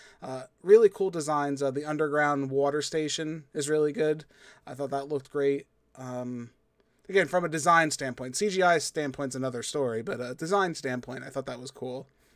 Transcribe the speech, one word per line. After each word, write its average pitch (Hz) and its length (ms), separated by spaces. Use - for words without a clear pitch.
Uh, 131 220
really 208 260
cool 190 220
designs. 143 520
Uh, 135 80
the 143 140
underground 147 680
water 143 320
station 156 600
is 143 160
really 151 220
good. 151 320
I - 80
thought 135 160
that 139 180
looked 143 220
great. 139 360
Um, 123 540
again, 190 200
from 180 160
a 170 40
design 160 440
standpoint, 127 440
C 214 140
G 185 120
I 175 160
standpoint's 139 580
another 127 260
story, 120 400
but 120 180
a 127 140
design 175 400
standpoint, 127 500
I - 60
thought 139 160
that 123 140
was 131 100
cool. 131 380